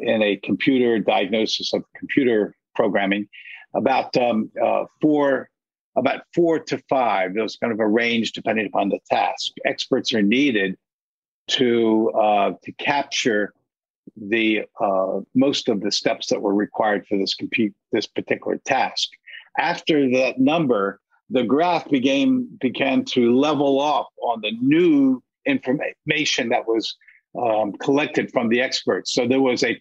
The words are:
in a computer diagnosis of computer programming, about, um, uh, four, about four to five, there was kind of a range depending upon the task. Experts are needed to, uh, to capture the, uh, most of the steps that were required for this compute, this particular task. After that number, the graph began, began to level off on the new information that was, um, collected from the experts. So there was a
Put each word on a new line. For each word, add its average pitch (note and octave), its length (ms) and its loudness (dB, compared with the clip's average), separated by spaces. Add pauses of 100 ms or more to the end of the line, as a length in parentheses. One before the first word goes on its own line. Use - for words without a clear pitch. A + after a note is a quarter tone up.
in A2+ 200 0
a G2+ 160 2
computer B2+ 600 0
diagnosis G#2 760 -2
of G2 100 -4 (100)
computer A#2 640 0 (180)
programming, G2+ 540 0 (480)
about, B2+ 400 0
um, A#2+ 340 0 (140)
uh, G#2 220 0 (160)
four, C#3+ 480 0 (480)
about B2 240 0 (120)
four E3 240 2
to C#3+ 320 -6
five, G2+ 440 0
there G#2+ 100 -2
was - 140 -8
kind A#2 160 -2
of G#2+ 80 -4
a A2 60 2
range A#2 440 0
depending A2 340 -2
upon G2+ 220 -2
the F#2 120 -2 (120)
task. G2+ 400 -2 (140)
Experts - 480 -2
are A2 80 0
needed G#2 560 2 (720)
to, A2+ 640 2
uh, G#2 420 2 (100)
to - 100 -14
capture C3 800 -2 (640)
the, G#2+ 480 0 (160)
uh, G2 400 0 (160)
most C3+ 320 2
of G#2 140 0
the G2+ 100 -4
steps - 360 -4
that - 140 -2
were G2+ 140 0
required G#2 500 -2
for G2+ 120 -2
this F#2+ 180 -2
compute, G#2 380 -4 (180)
this - 160 -2
particular - 580 -4
task. - 440 -2 (500)
After D3+ 520 0
that B2+ 280 0
number, C3 640 0 (280)
the B2 140 0
graph D#3 460 0
began, C3 580 2 (120)
began C3 460 0
to A#2+ 320 2
level C#3 420 2
off C#3 280 0 (160)
on A2+ 180 -2
the A2 200 -4
new C#3 600 4 (240)
information C#3+ 1040 -2
that A2+ 180 -2
was, A2+ 280 -2 (440)
um, G#2+ 340 0
collected C#3+ 580 -2
from A#2+ 180 0
the A#2+ 120 2
experts. B2+ 520 -2
So B2 140 0
there C3 140 2
was B2+ 220 2
a A#2 180 -2